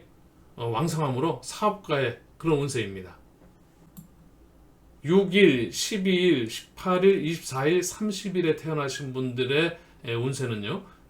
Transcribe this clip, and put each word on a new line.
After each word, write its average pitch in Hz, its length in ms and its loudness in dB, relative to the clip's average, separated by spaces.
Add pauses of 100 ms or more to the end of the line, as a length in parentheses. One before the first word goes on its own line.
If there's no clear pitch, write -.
(560)
어, 117 100 -6
왕성함으로 143 760 -2
사업가의 151 800 -2 (160)
그런 156 220 0
운세입니다. 98 580 -6 (1900)
육 175 300 4
일, 139 380 6
십이 190 420 0
일, 165 340 4
십팔 - 560 -2
일, 180 220 4
이십사 147 400 -4
일, 175 160 2
삼십 196 540 -6
일에 160 180 0
태어나신 147 580 -6
분들의, 131 680 0 (260)
에, 113 100 -4
운세는요. 120 680 -4 (260)